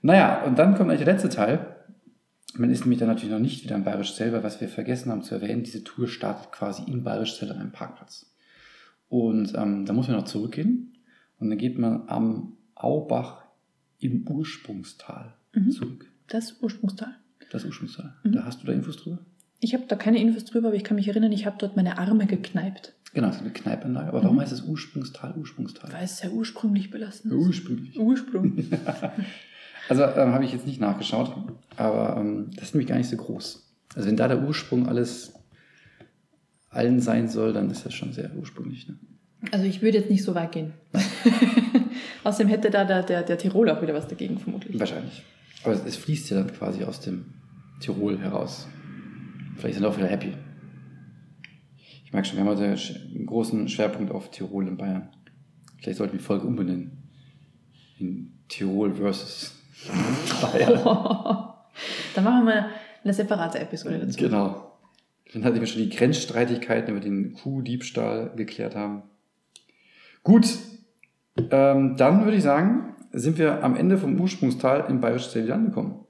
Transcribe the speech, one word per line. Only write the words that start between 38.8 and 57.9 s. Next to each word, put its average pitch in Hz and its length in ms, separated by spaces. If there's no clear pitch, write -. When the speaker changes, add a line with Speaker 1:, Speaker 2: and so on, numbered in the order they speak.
Speaker 1:
ne? - 120
Speaker 2:
Also 190 140
ich 190 160
würde 220 160
jetzt 202 140
nicht 190 140
so 180 100
weit 170 180
gehen. 156 220
<laughs> - 1300
Außerdem 208 240
hätte 208 220
da 196 140
der, 190 180
der, 175 200
der 175 160
Tirol 190 320
auch 156 100
wieder 156 140
was 151 140
dagegen, - 300
vermutlich. - 400
Speaker 1:
Wahrscheinlich. - 440
Aber 117 80
es, 95 140
es - 100
fließt - 340
ja 98 120
dann 98 100
quasi 98 320
aus - 160
dem 92 240
Tirol 101 380
heraus. - 500
Vielleicht - 200
sind 98 100
auch 101 100
wieder 95 120
happy. 98 260
Ich - 80
merke 98 160
schon, - 100
wir 98 60
haben 104 120
heute 101 180
sch-, - 400
einen - 120
großen 113 420
Schwerpunkt 104 440
auf 95 180
Tirol 98 380
in 92 80
Bayern. 95 320
Vielleicht - 200
sollten 101 160
wir 95 40
die - 60
Folge 92 220
umbenennen. 90 580